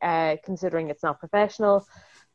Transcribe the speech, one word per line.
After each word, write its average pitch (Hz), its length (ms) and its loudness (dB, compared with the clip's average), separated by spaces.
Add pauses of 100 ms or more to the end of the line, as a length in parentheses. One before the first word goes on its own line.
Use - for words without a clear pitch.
uh, 165 440 0
considering 165 440 -4
it's 147 140 -8
not 147 180 -2
professional. 208 680 2 (480)